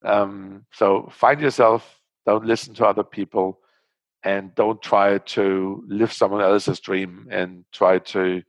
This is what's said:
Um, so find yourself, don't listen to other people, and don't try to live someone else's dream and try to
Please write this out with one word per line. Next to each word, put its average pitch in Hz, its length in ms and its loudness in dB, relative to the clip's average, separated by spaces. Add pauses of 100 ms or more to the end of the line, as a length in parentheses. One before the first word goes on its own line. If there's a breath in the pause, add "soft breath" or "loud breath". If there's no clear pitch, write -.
Um, 98 680 -4
so 98 400 2
find 143 280 2
yourself, 120 600 0 (260)
don't 110 200 0
listen 113 280 -2
to 110 120 0
other 101 180 2
people, 95 560 -4 (640)
and 98 300 -4
don't 110 260 0
try 101 380 2
to 98 720 -2
live 107 240 -2
someone 104 300 0
else's 98 380 0
dream 95 500 -6
and 92 420 -6
try 92 260 2
to 90 500 -4